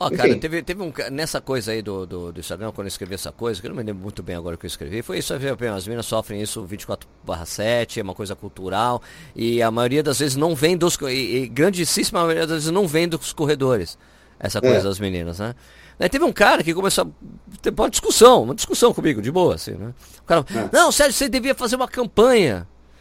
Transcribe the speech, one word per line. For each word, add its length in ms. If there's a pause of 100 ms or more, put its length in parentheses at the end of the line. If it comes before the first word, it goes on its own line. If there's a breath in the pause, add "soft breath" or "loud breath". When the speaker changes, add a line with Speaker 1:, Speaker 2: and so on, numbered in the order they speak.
Speaker 1:
Ó, 80
cara, 240
Speaker 2:
Enfim. 40
Speaker 1:
teve, 260
teve 180
um 120
ca-, 160
nessa 320
coisa 320
aí 80
do, 240
do, 260
do 80
Instagram, 320
quando 160
eu 20
escrevi 260
essa 180
coisa, 260
que 80
eu 20
não 60
me 80
lembro 180
muito 220
bem 100
agora 220
que 100
eu 20
escrevi, 340
foi 160
isso, 160
as 540
minas 180
sofrem 360
isso 220
vinte 200
e 20
quatro 220 (140)
barra 240
sete, 540
é 40
uma 120
coisa 180
cultural, 680 (340 loud breath)
e 260
a 80
maioria 320
das 180
vezes 180
não 180
vem 220
dos 180
co-, 140
e, 340
e 60
grandíssima 720
maioria 260
das 120
vezes 120
não 160
vem 220
dos 240
corredores, 640 (420 soft breath)
essa 220
Speaker 2:
É. 0
Speaker 1:
coisa 260
das 140
meninas, 380
né? 140 (460 soft breath)
Aí 80
teve 160
um 80
cara 320
que 100
começou 300
a 580
ter 160
uma 120
discussão, 540
uma 120
discussão 380
comigo, 280
de 80
boa, 260
assim, 180
né? 200 (280 soft breath)
O 20
cara, 300
Speaker 2:
É. 180
Speaker 1:
"Não, 220
Sérgio, 180
você 160
devia 260
fazer 220
uma 140
campanha 760 (360 soft breath)